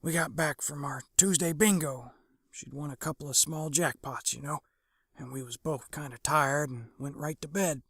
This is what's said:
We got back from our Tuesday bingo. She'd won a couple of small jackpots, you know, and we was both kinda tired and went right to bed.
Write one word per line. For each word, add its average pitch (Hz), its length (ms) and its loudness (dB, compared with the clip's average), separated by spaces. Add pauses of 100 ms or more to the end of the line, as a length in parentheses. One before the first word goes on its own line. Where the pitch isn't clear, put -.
We 165 100 -2
got 160 220 0
back 156 280 0
from 147 200 -4
our 135 200 -6 (160)
Tuesday 175 340 6
bingo. 151 600 2 (380)
She'd - 220 -14
won 143 180 -6
a 135 60 -8
couple 151 320 -6
of 135 80 -2
small 156 320 2
jackpots, 143 640 -2
you - 80 -6
know, 143 200 -6 (580)
and 131 120 -12
we 135 120 -8
was 123 160 -12
both 151 320 -6
kinda 139 320 -10
tired 147 480 4
and 117 180 -10 (100)
went 139 180 -8
right 151 260 -6
to 165 60 -10
bed. 156 420 0